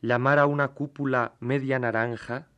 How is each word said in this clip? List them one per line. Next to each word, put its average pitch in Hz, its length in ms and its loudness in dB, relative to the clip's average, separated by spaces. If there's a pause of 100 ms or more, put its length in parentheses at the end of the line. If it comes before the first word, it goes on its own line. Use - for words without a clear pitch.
Llamar 123 360 2
a 143 60 6
una 143 240 0
cúpula 139 720 -4
media 135 380 -2
naranja 120 680 -4 (120)